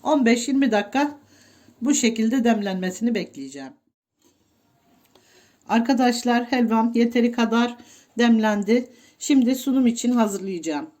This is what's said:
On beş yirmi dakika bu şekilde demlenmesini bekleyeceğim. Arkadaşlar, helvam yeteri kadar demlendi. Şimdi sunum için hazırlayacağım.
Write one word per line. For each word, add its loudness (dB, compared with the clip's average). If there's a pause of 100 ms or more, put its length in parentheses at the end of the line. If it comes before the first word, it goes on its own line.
On 2
beş 2
yirmi 0
dakika -2 (600)
bu 0
şekilde 0
demlenmesini -2
bekleyeceğim. -10 (2000)
Arkadaşlar, 0
helvam 0
yeteri 2
kadar 0 (420)
demlendi. 2 (280)
Şimdi 2
sunum 0
için 0
hazırlayacağım. -4 (100)